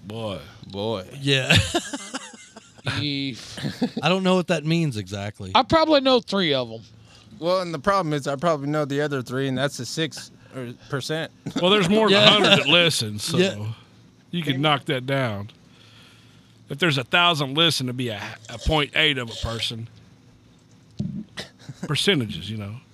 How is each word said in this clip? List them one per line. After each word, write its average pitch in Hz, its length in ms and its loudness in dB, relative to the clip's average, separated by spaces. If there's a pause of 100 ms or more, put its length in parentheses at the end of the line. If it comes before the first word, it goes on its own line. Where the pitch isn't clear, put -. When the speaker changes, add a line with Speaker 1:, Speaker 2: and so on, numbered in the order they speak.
Speaker 1:
Boy. 104 340 -8 (300)
Speaker 2:
Boy. 101 360 -4 (160)
Speaker 3:
Yeah. 135 360 2 (720)
<laughs> - 720 -10
Speaker 4:
Eef. 139 580 -6 (440)
Speaker 3:
I 151 60 2
don't 190 140 2
know 185 140 4
what 180 120 0
that 160 160 -2
means 160 320 0
exactly. 101 580 -8
Speaker 4:
I 233 100 6
probably 311 360 4
know 262 200 4
three 185 340 0
of 123 160 -2
'em. 113 100 -12 (600)
Speaker 2:
Well, 180 200 2
and 175 140 -6
the 151 60 -4
problem 190 320 2
is 147 160 -4
I 139 80 -2
probably 143 320 0
know 151 160 0
the 139 160 -2
other 143 220 -2
three, 131 260 -4
and 127 100 -2
that's 139 200 -2
the 127 80 -8
six - 440 -6 (260)
or 123 160 -10 (180)
percent. 156 420 -6 (120)
<laughs> - 160 -6
Speaker 1:
Well, 180 120 4
there's 202 160 4
more 214 200 6
than 196 120 6
Speaker 3:
Yeah. 208 60 8
Speaker 1:
a 208 40 10
hundred 208 300 6
that 131 80 0
listen, 143 500 4
so 165 180 -4
Speaker 3:
Yeah. 180 200 2 (720)
Speaker 1:
you 175 120 -4
can 139 180 -2
knock 147 260 2
that 127 200 -2
down. 120 440 -2 (1160)
If 143 100 -10
there's 151 200 2
a 127 60 -2
thousand 165 520 2
listen, 156 300 2
it'd 123 100 -4
be 127 140 -2
a, 101 120 -8 (260)
a 117 100 -14
point 151 380 0
eight 147 220 2
of 120 120 -6
a 107 40 -12
person. 113 540 -6 (1900)
Percentages, 107 680 -2
you 110 60 -8
know. 104 200 -10 (180)